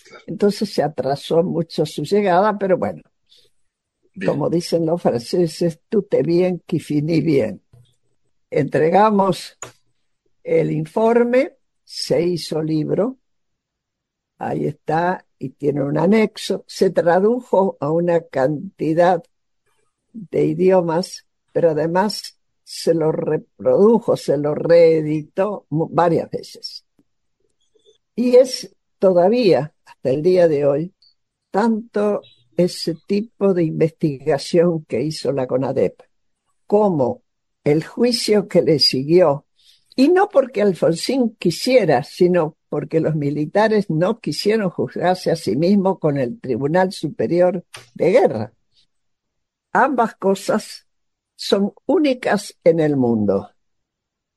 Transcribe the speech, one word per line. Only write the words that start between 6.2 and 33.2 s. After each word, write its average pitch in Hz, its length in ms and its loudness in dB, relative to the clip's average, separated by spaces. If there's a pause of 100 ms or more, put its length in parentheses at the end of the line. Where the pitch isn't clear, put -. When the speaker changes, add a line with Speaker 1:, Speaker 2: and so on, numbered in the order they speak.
Speaker 1:
bien 175 400 0
qui 160 120 -4
finit 151 460 -2
bien". 120 380 -2 (880)
Entregamos 185 1080 0 (840)
el 160 280 0
informe, 233 840 0 (260)
se - 400 -4
hizo 165 400 -4
libro, 156 560 -2 (1200)
ahí 147 280 -6
está, 165 580 -4 (140)
y 135 120 -10
tiene 143 320 -4
un 143 140 -4
anexo, 196 720 0
se - 240 0
tradujo 190 880 0
a 143 100 -2
una 170 300 0
cantidad 160 1040 0 (880)
de 160 320 -4
idiomas, 170 840 0 (260)
pero 165 180 2
además 165 680 -4 (240)
se - 320 -2
lo 156 160 0
reprodujo, 156 1080 0
se 147 200 -2
lo 147 180 -2
reeditó 160 1160 2
mu-, 151 180 -2
varias 165 420 0
veces. - 540 -14 (1300)
Y 247 220 4
es 262 380 4 (240)
todavía, 185 760 4 (100)
hasta - 260 -6
el 147 120 -2
día 180 240 4
de 147 180 0
hoy, 143 300 -2 (560)
tanto 208 720 -2 (340)
ese 175 380 -2 (120)
tipo 202 460 -2